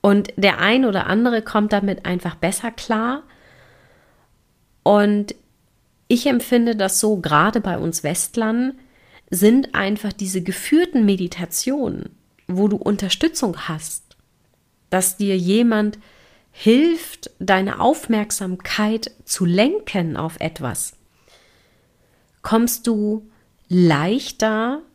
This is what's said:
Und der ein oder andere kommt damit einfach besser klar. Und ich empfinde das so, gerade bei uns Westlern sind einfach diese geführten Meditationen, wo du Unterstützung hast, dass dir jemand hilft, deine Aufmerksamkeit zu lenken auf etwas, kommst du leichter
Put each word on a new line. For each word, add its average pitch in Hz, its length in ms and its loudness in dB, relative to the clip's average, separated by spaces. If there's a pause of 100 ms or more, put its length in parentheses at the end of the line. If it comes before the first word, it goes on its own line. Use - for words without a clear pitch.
Und 202 360 2
der 190 220 2
ein 226 260 2
oder 196 220 0
andere 226 360 0
kommt 214 300 0
damit 202 340 -2
einfach 180 280 -4
besser 196 360 -4
klar. 233 520 -4 (1600)
Und 208 520 2 (760)
ich 240 180 2
empfinde 233 480 2
das 190 240 0
so, 214 200 0
gerade 165 420 2
bei 185 180 -4
uns 165 240 -4
Westlern 233 760 -4 (500)
sind 214 460 4
einfach 202 380 -2
diese 190 300 -6
geführten 277 600 0
Meditationen, 196 1120 -4 (320)
wo 185 180 0
du 202 100 2
Unterstützung 208 920 -2
hast, - 480 -10 (720)
dass 185 300 0
dir 196 180 0
jemand 208 640 2 (520)
hilft, 311 880 2
deine 190 420 0
Aufmerksamkeit 214 1300 -2 (120)
zu - 200 -2
lenken 190 720 0
auf 160 240 -6
etwas, 160 520 -6 (1500)
kommst 233 440 0
du 214 440 -2 (380)
leichter 214 1120 0 (120)